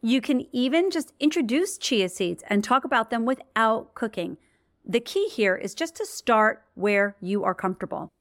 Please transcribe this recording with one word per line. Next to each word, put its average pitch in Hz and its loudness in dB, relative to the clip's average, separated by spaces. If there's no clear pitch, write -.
You 240 4
can 247 0
even 277 2
just 330 -6
introduce 294 2
chia 196 0
seeds 175 -4
and 202 2
talk 254 2
about 240 0
them 226 -2
without 226 0
cooking. 220 -6
The 208 0
key 392 -2
here 196 2
is - -8
just 330 -6
to 427 -6
start 220 2
where 202 0
you 196 -2
are 190 0
comfortable. 185 -6